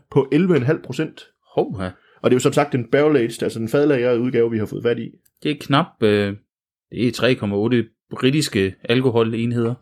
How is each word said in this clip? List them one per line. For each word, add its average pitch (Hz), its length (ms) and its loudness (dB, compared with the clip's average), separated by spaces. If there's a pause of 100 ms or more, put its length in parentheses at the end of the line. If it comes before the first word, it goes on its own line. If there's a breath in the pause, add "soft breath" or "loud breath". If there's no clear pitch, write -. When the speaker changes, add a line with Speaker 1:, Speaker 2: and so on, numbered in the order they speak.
(120)
Speaker 1:
på 135 200 2
elleve 170 260 2
en 131 60 0
halv 131 200 0
procent. - 440 -8 (280)
Speaker 2:
Hovha. 127 340 -2 (320 soft breath)
Speaker 1:
Og - 80 2
det 123 40 6
er - 20 6
jo 127 40 2
som 135 140 2
sagt 147 220 0
en 120 160 -4
barrel 147 260 4
aged, 117 260 -2
altså 117 160 -4
den 113 100 -6
fadlagrede 127 500 2
udgave, 117 320 0
vi 113 60 -2
har 107 80 -2
fået 98 180 -8
fat 120 160 0
i. 117 100 -10 (340)
Speaker 2:
Det 151 80 -2
er 147 100 -6
knap, 147 420 -2
øh, 104 320 2 (560)
det 110 160 -2
er 117 40 0
tre 123 240 0
komma 101 200 -2
otte 113 340 0 (200)
britiske 120 760 0
alkoholenheder, 117 1000 0